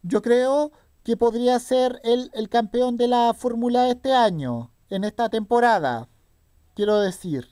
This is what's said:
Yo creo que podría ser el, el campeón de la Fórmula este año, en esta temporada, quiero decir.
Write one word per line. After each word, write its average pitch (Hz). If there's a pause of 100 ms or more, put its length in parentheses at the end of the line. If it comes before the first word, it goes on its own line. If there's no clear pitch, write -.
Yo 277
creo 262 (300)
que 233
podría 240
ser 254
el, 247
el 220
campeón 240
de 240
la 240
Fórmula 240
este 262
año, 143 (160)
en 196
esta 220
temporada, 208 (640)
quiero 208
decir. 175